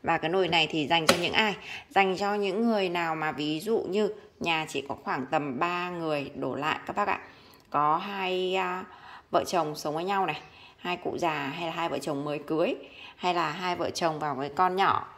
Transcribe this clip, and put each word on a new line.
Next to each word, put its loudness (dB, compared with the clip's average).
Và 2
cái 0
nồi 4
này 4
thì 0
dành 4
cho 8
những -2
ai? 2
Dành 4
cho 0
những 0
người 2
nào 0
mà 0
ví -2
dụ 0
như 2
nhà 0
chỉ -4
có -4
khoảng -2
tầm 0
ba -2
người -4
đổ -4
lại -2
các -8
bác 2
ạ. 0
Có 4
hai, 0
à, -2
vợ 4
chồng 0
sống -4
với -2
nhau 2
này, -4
hai -4
cụ -6
già 2
hay -4
là -4
hai -2
vợ -2
chồng -4
mới -4
cưới, 2
hay 0
là 0
hai -4
vợ -2
chồng 0
vào -2
với -4
con 2
nhỏ 2